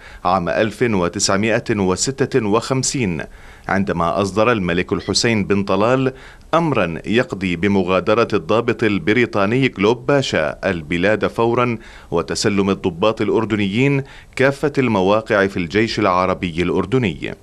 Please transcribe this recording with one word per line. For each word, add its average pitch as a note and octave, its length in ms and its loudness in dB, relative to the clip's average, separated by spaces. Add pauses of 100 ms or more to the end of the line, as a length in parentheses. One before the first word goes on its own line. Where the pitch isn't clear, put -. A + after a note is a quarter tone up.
(240)
عام F2+ 240 2
ألف G#2 340 0
وتسعمائة G#2 880 0
وستة A2 760 0
وخمسين، A2+ 760 0 (460)
عندما F2 540 0
أصدر G#2 300 2
الملك F2+ 400 0
الحسين G2+ 520 0
بن G2 200 0
طلال A#2+ 480 2 (420)
أمرا A2+ 520 0
يقضي F#2+ 500 0
بمغادرة G2 760 2
الضابط A2 520 0
البريطاني G#2+ 840 2
كلوب A#2 380 0
باشا G#2 580 0
البلاد F2+ 600 0
فورا A#2 520 0 (320)
وتسلم G2 600 0
الضباط F#2+ 500 0
الأردنيين G#2+ 840 0 (340)
كافة C#3 420 0
المواقع G#2+ 680 2
في G2 100 -4
الجيش G2+ 420 0
العربي F#2 640 0
الأردني. F2 800 -2